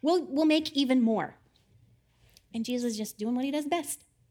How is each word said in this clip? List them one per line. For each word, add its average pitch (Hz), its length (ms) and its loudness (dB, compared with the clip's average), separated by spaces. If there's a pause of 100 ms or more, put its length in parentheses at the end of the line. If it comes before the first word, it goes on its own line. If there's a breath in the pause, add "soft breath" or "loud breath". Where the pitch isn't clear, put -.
We'll, 330 220 2
we'll 285 220 0
make 311 260 2
even 262 280 2
more." 220 360 0 (1160 soft breath)
And 226 120 -6
Jesus 247 280 -2
is 208 60 -6
just 214 180 -8
doing 220 180 -2
what 254 100 -2
he 277 60 -2
does 294 160 -2
best, 320 380 -4 (260)